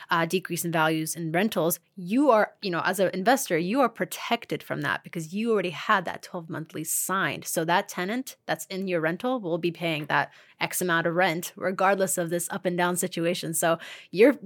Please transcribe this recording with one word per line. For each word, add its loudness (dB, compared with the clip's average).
uh, 2
decrease -2
in -2
values 2
in -6
rentals, 2
you 2
are, 4
you -4
know, 0
as 0
an 4
investor, 2
you 0
are 4
protected -4
from -6
that -2
because -10
you -2
already 0
had 0
that -10
twelve-month -10
lease -6
signed. -2
So -2
that 2
tenant -6
that's -4
in -6
your 0
rental -2
will -2
be -2
paying -4
that 0
X -2
amount 2
of 0
rent, 2
regardless 2
of -2
this -2
up -4
and 0
down 2
situation. -2
So 2
you're, 6